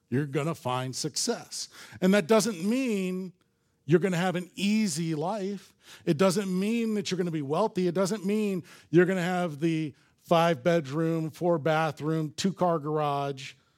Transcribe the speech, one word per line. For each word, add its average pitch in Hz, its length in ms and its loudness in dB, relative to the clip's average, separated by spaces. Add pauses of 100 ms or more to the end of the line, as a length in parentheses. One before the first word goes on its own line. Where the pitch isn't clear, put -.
You're 143 160 0
gonna 147 300 -4
find 127 400 -4
success. - 720 -6 (320)
And 185 140 6
that 190 120 2
doesn't 202 380 2
mean 196 680 -2 (540)
you're 160 140 4
gonna 180 180 0
have 175 180 0
an 180 200 -6
easy 180 580 0
life. 190 580 -6 (320)
It 165 140 2
doesn't 190 300 2
mean 214 480 0
that 196 160 -4
you're 180 80 -4
gonna 175 100 -2
be 156 140 -4
wealthy. 180 440 0
It 170 60 0
doesn't 190 320 -2
mean 202 380 0 (260)
you're 175 160 6
gonna 185 160 0
have 175 380 -2
the 156 340 -2 (300)
five-bedroom, 165 1080 2
four-bathroom, 156 1080 0
two-car 180 440 0
garage 143 760 -4 (240)